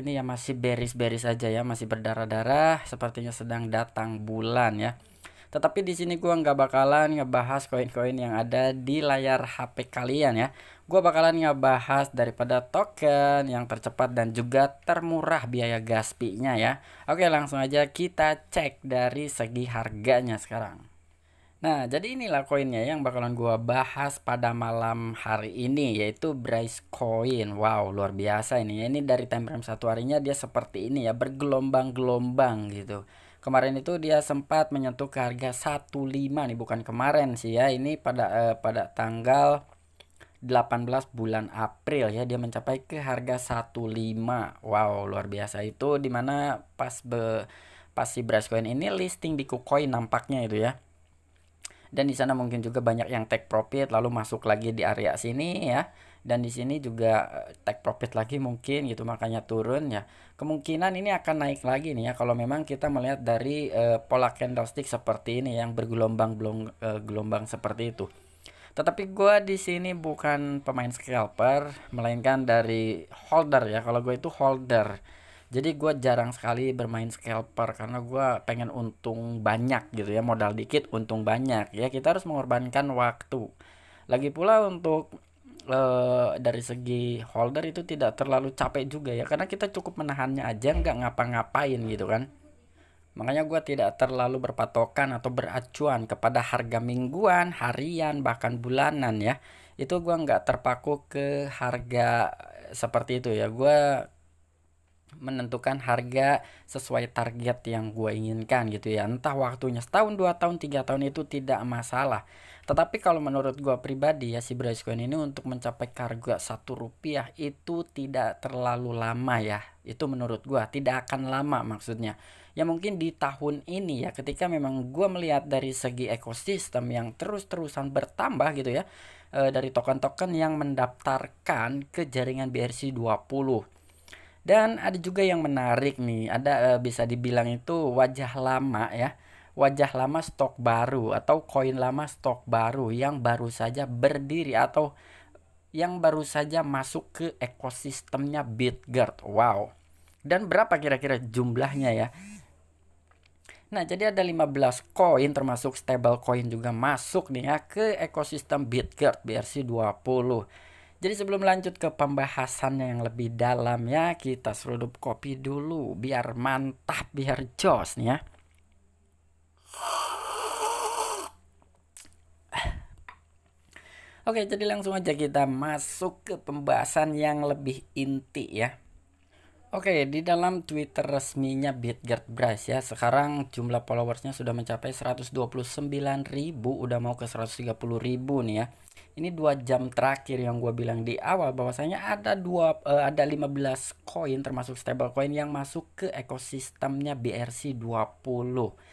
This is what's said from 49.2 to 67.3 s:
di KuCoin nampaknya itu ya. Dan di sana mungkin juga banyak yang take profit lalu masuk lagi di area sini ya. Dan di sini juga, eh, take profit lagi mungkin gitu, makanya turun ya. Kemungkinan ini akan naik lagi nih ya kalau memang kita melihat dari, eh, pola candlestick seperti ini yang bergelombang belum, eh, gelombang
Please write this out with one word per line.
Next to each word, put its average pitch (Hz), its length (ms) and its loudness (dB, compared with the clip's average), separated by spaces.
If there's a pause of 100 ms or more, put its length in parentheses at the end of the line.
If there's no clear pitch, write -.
di 135 80 -4
KuCoin 143 400 2
nampaknya 120 560 -2
itu 107 160 -2
ya. 117 160 2 (1160)
Dan 139 220 0
di 123 80 -2
sana 135 160 2
mungkin 120 260 -2
juga 117 240 -2
banyak 117 220 2
yang 113 240 -4
take - 180 0
profit 131 460 0
lalu 117 180 2
masuk 110 320 -4
lagi 113 300 2
di 113 80 -2
area 104 320 0
sini 139 580 -2
ya. 139 160 0 (300)
Dan 120 260 -2
di 117 80 -4
sini 135 300 -4
juga, 113 640 2
eh, - 160 -20
take 107 160 -2
profit 120 380 -4
lagi 113 240 -2
mungkin 131 480 -2
gitu, 113 160 -6
makanya 113 400 -4
turun 120 420 0
ya. 104 160 -4 (340)
Kemungkinan 156 560 -2
ini 196 160 -2
akan 156 380 0
naik 139 180 -4
lagi 135 320 0
nih 120 140 -2
ya - 20 -
kalau 123 220 0
memang 131 260 -2
kita 139 300 -4
melihat 131 340 -2
dari, 131 480 0
eh, 117 240 4
pola 127 380 2
candlestick 123 500 -4
seperti 117 560 -2
ini 123 160 -2
yang 117 160 -2
bergelombang 113 640 0
belum, 110 400 -4
eh, 107 240 -4
gelombang 107 460 -4